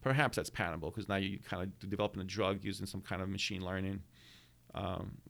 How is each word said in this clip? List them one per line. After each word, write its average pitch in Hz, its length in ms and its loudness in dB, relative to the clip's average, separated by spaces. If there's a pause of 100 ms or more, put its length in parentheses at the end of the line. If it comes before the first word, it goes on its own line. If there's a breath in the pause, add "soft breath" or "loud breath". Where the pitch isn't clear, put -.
perhaps 135 360 4
that's - 140 2
patentable 82 400 0
'cause 98 180 -6
now 98 80 4
you're 98 240 0
kinda 92 260 -4
d-, - 220 -8
developing 101 340 2
a - 20 -2
drug 95 400 2
using 98 220 -2
some 95 160 -6
kind 92 180 -2
of 95 80 0
machine 98 340 -2
learning. 95 400 -2 (720 loud breath)
Um, 92 440 -4 (120)